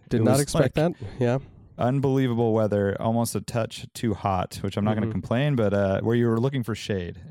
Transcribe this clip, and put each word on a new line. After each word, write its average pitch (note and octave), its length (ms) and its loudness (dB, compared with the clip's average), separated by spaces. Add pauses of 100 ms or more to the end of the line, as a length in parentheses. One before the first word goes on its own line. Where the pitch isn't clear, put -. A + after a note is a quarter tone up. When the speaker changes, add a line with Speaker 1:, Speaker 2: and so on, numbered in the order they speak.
Speaker 1:
Did A#2+ 120 2
Speaker 2:
It A2+ 40 2
Speaker 1:
not A2 80 6
Speaker 2:
was, C3+ 100 4
Speaker 1:
expect C#3+ 340 2
Speaker 2:
like, E3 220 2
Speaker 1:
that. A2 80 -12 (120)
Yeah. B2 200 2 (400)
Speaker 2:
unbelievable B2+ 760 2
weather, G#2 480 2
almost A2+ 340 0
a G#2 60 -2
touch - 540 -6
too A2 200 -2
hot, F#2+ 480 -2
which G2+ 140 -4
I'm G#2 80 -2
not G#2+ 100 2
gonna G#2+ 120 -2
Speaker 1:
Mm-hmm. A2 60 -4
Speaker 2:
complain, B2+ 440 0
but, G#2 180 2
uh, G2 280 2
where A2+ 120 2
you A#2+ 140 4
were A2+ 100 2
looking C3+ 240 0
for A2 120 -4
shade, F#2 440 -6 (120)